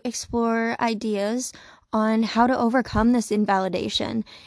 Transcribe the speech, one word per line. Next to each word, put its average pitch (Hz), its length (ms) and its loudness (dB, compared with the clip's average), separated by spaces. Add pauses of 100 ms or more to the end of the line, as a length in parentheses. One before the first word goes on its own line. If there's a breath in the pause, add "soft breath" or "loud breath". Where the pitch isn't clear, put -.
explore 233 720 -2
ideas 220 720 -2 (400 loud breath)
on 220 300 2
how 226 240 2
to 254 100 2
overcome 233 560 2
this 240 200 0
invalidation 202 920 0 (240 loud breath)